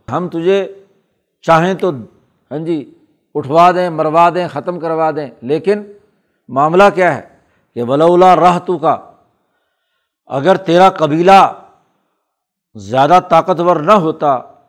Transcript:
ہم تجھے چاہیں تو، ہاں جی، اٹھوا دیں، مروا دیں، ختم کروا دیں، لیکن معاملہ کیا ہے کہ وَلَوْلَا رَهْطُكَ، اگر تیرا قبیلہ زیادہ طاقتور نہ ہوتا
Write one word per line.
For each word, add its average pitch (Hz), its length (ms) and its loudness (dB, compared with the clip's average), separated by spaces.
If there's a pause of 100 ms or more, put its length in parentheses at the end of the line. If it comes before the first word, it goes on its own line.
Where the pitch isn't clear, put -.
(120)
ہم 170 160 -6
تجھے 175 460 -4 (680)
چاہیں 165 320 0
تو، 180 160 -4 (600)
ہاں - 80 -10
جی، 160 360 -8 (400)
اٹھوا 151 380 2
دیں، 180 180 -4
مروا 156 400 0
دیں، 175 180 -4
ختم 160 320 -10
کروا 160 300 -4
دیں، 143 200 -8 (120)
لیکن 160 400 -4 (640)
معاملہ 151 340 0 (120)
کیا 170 220 0
ہے 104 60 -12 (520)
کہ 117 80 -6
وَلَوْلَا 170 540 4
رَهْطُكَ، 175 500 0 (1400)
اگر 139 300 0
تیرا 180 340 2
قبیلہ 170 720 2 (1120)
زیادہ 131 440 2 (100)
طاقتور 170 480 0
نہ 156 160 0
ہوتا 156 460 0 (300)